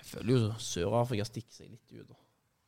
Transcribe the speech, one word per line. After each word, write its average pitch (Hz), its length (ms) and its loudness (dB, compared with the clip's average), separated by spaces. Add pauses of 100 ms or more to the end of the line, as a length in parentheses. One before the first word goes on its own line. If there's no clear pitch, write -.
Jeg - 80 -18
føler 117 240 0
jo 113 240 6
Sør-Afrika 110 720 0
stikker - 260 -12
seg - 160 -20
litt - 240 -20
ut, 107 160 -16
da. 120 80 -20 (500)